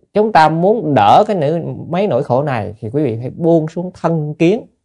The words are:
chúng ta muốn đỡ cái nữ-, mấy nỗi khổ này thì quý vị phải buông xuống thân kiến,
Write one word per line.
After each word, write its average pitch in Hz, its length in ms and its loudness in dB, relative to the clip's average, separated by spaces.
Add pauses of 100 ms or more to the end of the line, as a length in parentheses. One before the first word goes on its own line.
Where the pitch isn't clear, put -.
(120)
chúng 214 200 0
ta 156 160 6
muốn 165 460 0
đỡ 120 320 6
cái 214 100 -2
nữ-, 147 380 -4 (140)
mấy 180 180 -2
nỗi 143 180 0
khổ 127 180 0
này 110 380 -6
thì 110 120 -10
quý 143 100 -2
vị 113 180 -4
phải 127 100 -8
buông 160 380 0
xuống 180 260 -10
thân 156 400 -4
kiến, 185 320 -2 (180)